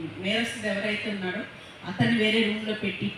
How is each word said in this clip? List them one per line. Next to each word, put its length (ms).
నేరస్తుడు 480
ఎవరైతే 440
ఉన్నాడో 300
అతన్ని 340
వేరే 240
రూమ్లో 320
పెట్టి 440